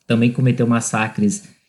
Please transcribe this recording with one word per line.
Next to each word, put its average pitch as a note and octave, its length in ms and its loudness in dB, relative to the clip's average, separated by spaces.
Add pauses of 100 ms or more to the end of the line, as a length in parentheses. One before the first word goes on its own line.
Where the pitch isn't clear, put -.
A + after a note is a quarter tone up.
também A#2+ 260 2
cometeu B2 360 0
massacres A2 760 -2 (260)